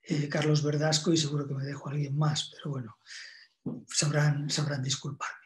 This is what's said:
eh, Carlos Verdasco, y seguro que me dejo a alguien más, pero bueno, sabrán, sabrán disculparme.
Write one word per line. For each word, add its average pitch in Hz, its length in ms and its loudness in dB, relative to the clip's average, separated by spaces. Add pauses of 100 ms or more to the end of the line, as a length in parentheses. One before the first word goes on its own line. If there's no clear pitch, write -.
eh, 147 260 -2
Carlos 151 340 4
Verdasco, 156 500 2
y 165 60 6
seguro 143 280 0
que 139 80 -4
me 135 100 -4
dejo 143 240 -8
a 135 40 -6
alguien 143 240 -2
más, 151 380 0
pero - 160 -8
bueno, 123 260 -8 (880)
sabrán, 147 640 2
sabrán 143 340 -2
disculparme. - 640 -4